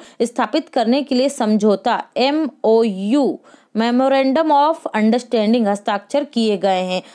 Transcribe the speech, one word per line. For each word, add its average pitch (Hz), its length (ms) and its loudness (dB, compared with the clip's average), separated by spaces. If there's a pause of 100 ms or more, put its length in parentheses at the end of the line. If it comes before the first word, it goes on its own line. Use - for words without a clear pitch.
(220)
स्थापित 262 480 -2
करने 254 340 0
के 262 120 -4
लिए 262 140 0
समझौता 214 760 0 (140)
एमओयू, 226 1200 0 (380)
Memorandum 269 760 2
of 294 240 4 (200)
Understanding 220 720 2
हस्ताक्षर 202 560 -2
किए 226 340 -2
गए 185 240 0
हैं? 185 200 -4 (140)